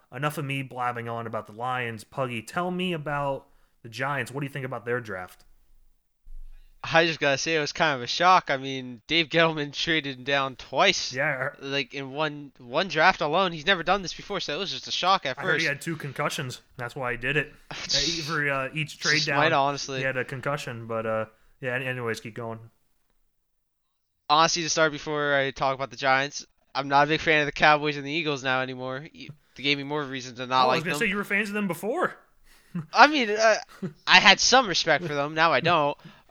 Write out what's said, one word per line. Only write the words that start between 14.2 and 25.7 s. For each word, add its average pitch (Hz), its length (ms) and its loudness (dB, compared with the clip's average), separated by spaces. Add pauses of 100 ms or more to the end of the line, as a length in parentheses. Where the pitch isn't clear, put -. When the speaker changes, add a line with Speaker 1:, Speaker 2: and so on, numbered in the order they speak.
Speaker 2:
so 147 160 -6
it 156 40 -4
was 180 120 -6
just 131 160 -10
a 147 60 -8
shock 180 320 2
at 131 140 -6
Speaker 1:
I 139 40 -6
heard 156 200 0
he 165 40 0
Speaker 2:
first. - 20 0
Speaker 1:
had 143 120 -4
two 165 160 -6
concussions. 143 640 -6 (160)
That's 120 180 -10
why 123 180 -4
he 120 40 -6
did 131 220 -2
it. 139 220 -4
Speaker 2:
<laughs> - 100 -18
Speaker 1:
Uh, - 60 -12 (500)
for, 147 240 -2
uh, 135 240 -2
each 151 240 -6
trade 156 160 2
Speaker 2:
Just 156 140 0
Speaker 1:
down, 143 100 0
Speaker 2:
might, 160 140 4
honestly. 139 480 0
Speaker 1:
he 135 40 -2
had 131 140 -2
a 123 80 -2
concussion. 131 600 -6
But, 113 200 -4
uh, 110 180 0 (380)
yeah, 123 120 -4
any-, 131 120 -4
anyways, 120 340 -4
keep 117 140 -14
going. 113 240 -8 (1700)
Speaker 2:
Honestly, 165 340 4
to 151 60 -4
start, 156 240 2
before 147 420 -2
I 135 180 0
talk 135 220 -2